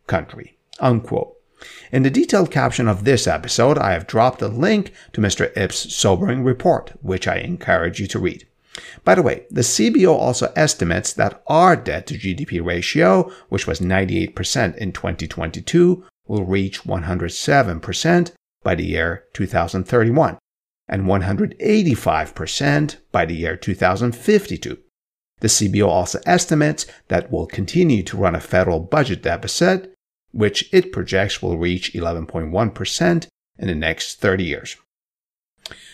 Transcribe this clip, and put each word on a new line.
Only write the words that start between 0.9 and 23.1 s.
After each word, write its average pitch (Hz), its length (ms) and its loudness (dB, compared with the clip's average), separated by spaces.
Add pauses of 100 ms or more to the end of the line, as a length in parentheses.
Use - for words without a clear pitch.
In 131 120 2
the 135 60 4
detailed 208 420 2
caption 127 360 0
of 101 180 0
this 131 220 4
episode, 120 500 2
I 104 140 0
have 85 160 -4
dropped 120 340 2
a 104 60 -2
link 185 440 0 (220)
to - 80 -2
Mister 101 340 0
Ip's - 380 -4
sobering 107 500 2
report, - 480 0 (100)
which 92 260 -4
I 90 100 -2
encourage 87 600 -2
you 98 80 -4
to 107 120 -4
read. 92 280 -4 (560)
By - 120 6
the 185 60 6
way, - 280 0
the 123 140 -2
C 220 260 2
B 226 160 6
O 165 100 6
also - 400 0
estimates 92 580 0
that - 340 -2
our 165 300 6
debt 85 300 -6
to 139 100 -10
G 98 160 -4
D 143 120 -6
P 90 140 -6
ratio, 170 720 2 (160)
which - 200 -2
was 82 120 -4
ninety-eight 95 560 0
percent 95 420 -2
in 95 140 -6
twenty 90 360 -6
twenty-two, 175 760 0 (240)
will 104 180 -2
reach 95 400 -2
one 92 180 -4
hundred 87 300 -4
seven 117 480 0
percent 170 500 0 (320)
by 92 100 0
the 85 120 -2
year 82 480 -4
two 95 120 -2
thousand 87 380 -2
thirty-one, 117 540 2 (500)
and 95 200 -2
one 98 140 2
hundred 98 380 -2
eighty-five 170 720 2
percent 143 640 -2 (140)